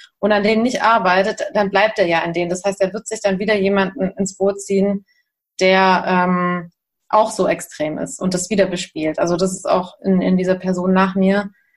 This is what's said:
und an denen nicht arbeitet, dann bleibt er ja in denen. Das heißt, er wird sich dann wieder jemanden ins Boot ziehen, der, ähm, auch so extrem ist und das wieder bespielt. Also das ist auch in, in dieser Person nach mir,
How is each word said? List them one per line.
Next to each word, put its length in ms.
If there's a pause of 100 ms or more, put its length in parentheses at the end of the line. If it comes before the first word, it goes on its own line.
(180)
und 140
an 100
denen 200
nicht 200
arbeitet, 600 (120)
dann 160
bleibt 280
er 80
ja 140
in 120
denen. 180
Das 140
heißt, 160
er 120
wird 140
sich 140
dann 180
wieder 160
jemanden 600
ins 200
Boot 240
ziehen, 440 (560)
der, 460
ähm, 640 (400)
auch 200
so 180
extrem 500
ist 220
und 140
das 160
wieder 160
bespielt. 520
Also 180
das 160
ist 140
auch 360
in, 180
in 160
dieser 200
Person 360
nach 220
mir, 360 (260)